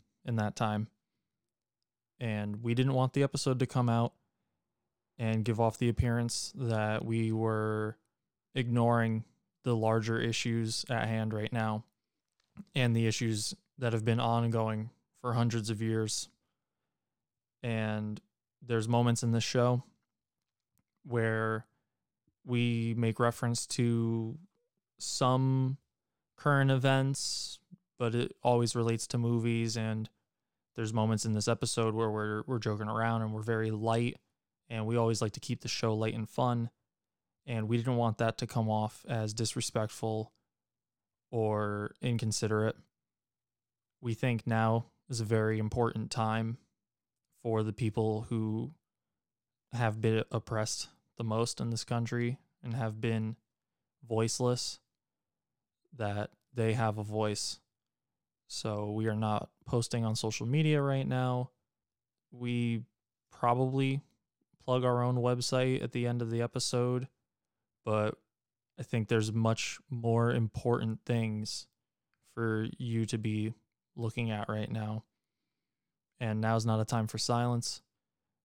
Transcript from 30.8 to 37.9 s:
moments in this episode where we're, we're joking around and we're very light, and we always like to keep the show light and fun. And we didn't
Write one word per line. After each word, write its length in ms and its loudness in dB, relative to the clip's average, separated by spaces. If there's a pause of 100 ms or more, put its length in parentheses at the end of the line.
moments 320 2
in 80 0
this 160 0
episode 460 0
where 160 0
we're, 360 -4
we're 120 -2
joking 300 -2
around 340 0
and 100 -2
we're 100 -6
very 280 0
light, 480 0 (500)
and 180 -4
we 100 0
always 260 2
like 100 -2
to 80 -14
keep 200 -6
the 80 -10
show 260 0
light 200 -2
and 140 -6
fun. 420 0 (760)
And 220 -4
we 80 2
didn't 200 0